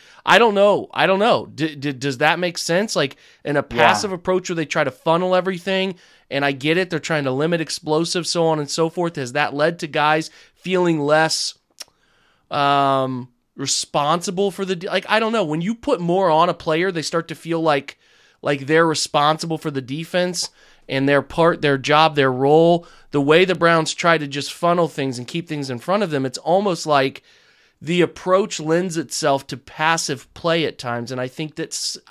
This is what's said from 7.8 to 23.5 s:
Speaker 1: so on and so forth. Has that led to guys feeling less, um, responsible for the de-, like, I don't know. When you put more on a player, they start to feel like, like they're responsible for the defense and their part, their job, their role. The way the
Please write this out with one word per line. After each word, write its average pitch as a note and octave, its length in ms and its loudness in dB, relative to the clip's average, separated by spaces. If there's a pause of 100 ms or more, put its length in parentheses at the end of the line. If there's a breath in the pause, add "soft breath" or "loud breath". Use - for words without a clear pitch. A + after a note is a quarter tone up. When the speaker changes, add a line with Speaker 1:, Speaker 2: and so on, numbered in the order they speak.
Speaker 1:
so E3+ 180 0
on D#3 120 0
and C#3+ 100 -6
so E3 200 -2
forth. E3+ 260 -4
Has B2+ 180 -8
that C#3 200 -2
led E3 260 -2
to E3+ 80 -6
guys D3+ 420 0 (240 soft breath)
feeling F3+ 460 0
less, D#3 580 0 (920)
um, C3+ 800 0 (260)
responsible E3+ 960 -2
for G3 140 -6
the F#3 100 -4
de-, E3+ 120 -8
like, F#3+ 220 -2
I G#3+ 100 2
don't A3+ 140 0
know. A3 100 2
When D#3 180 -2
you G3+ 120 -4
put A#3 260 -2
more F3+ 300 2
on D#3+ 200 4
a F3 40 -2
player, F3 380 -2
they E3 100 -6
start E3 280 -4
to D#3 60 -12
feel E3 260 -4
like, C#3+ 360 0 (440 soft breath)
like C3+ 260 -4
they're D#3+ 200 4
responsible D#3 680 0
for D#3 120 -8
the C3+ 120 -6
defense E3 680 -4 (380 soft breath)
and C3+ 220 0
their C#3 120 4
part, E3 400 0
their C#3+ 160 2
job, D3 380 4
their C3+ 160 4
role. D#3+ 560 4 (240 loud breath)
The D3 80 0
way D3+ 240 6
the F#3 100 2